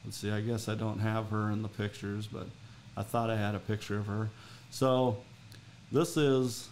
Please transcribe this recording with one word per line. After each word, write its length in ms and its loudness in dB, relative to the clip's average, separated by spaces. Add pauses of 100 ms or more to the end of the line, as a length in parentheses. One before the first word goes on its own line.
Let's 140 -8
see, 120 -2
I 120 0
guess 260 -2
I 60 0
don't 240 -2
have 320 0
her 200 2
in 120 0
the 60 -4
pictures, 580 -4
but 200 -8 (480)
I 80 -4
thought 280 0
I 60 2
had 180 2
a 40 -2
picture 380 -2
of 100 -2
her. 220 0 (420)
So 460 4 (760)
this 280 4
is 540 4